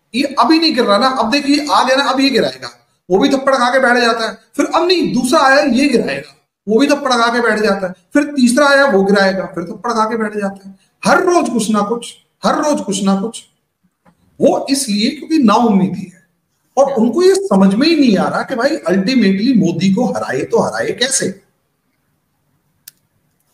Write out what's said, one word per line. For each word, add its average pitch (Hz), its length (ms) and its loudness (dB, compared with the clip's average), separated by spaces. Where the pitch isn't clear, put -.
ये 269 240 -4
अभी 320 200 4
नहीं 320 160 0
गिर 233 100 0
रहा 202 140 2
ना, 254 80 2
अब 226 240 -2
देखिए 285 400 0
आ 190 140 2
गया 262 120 2
ना, 277 80 0
अब 262 160 -2
ये 269 100 2
गिराएगा, 139 400 -4
वो 185 80 2
भी 277 100 2
थप्पड़ 269 260 0
खा 247 160 0
के 262 80 0
बैठ 247 200 2
जाता 233 300 -2
है, 196 100 -12
फिर 294 100 0
अब 339 220 -2
नहीं, 320 260 0
दूसरा 277 260 0
आया 269 180 4
ये 285 300 2
गिराएगा, 139 480 -4
वो 220 100 2
भी 277 80 4
थप्पड़ 285 260 0
खा 233 160 2
के 233 120 -2
बैठ 220 200 0
जाता 190 260 -2
है, 180 80 -8
फिर 294 100 2
तीसरा 277 440 2
आया 277 160 4
वो 196 180 2
गिराएगा, 190 440 0
फिर 170 180 -10
थप्पड़ 220 280 -8
खा 220 120 0
के 226 120 -6
बैठ 214 200 -6
जाता 196 320 -8
है। - 100 -20
हर 302 160 2
रोज 339 280 0
कुछ 220 200 -2
ना 208 100 0
कुछ, 233 340 -6
हर 302 200 0
रोज 302 160 -2
कुछ 196 220 -6
ना 196 180 0
कुछ। 226 240 -10
वो - 300 2
इसलिए 214 400 -2
क्योंकि - 280 -4
नाउम्मीदी 208 760 2
है - 120 -20
और 269 160 2
उनको 240 300 0
ये 381 120 6
समझ 196 400 2
में 277 140 2
ही 339 80 2
नहीं 247 200 4
आ 151 120 0
रहा 175 140 -4
कि - 120 -8
भाई 269 220 -2
ultimately 202 800 0
मोदी 180 400 2
को 170 100 0
हराए 131 380 -4
तो 226 180 0
हराए 113 320 -4
कैसे, 226 480 -4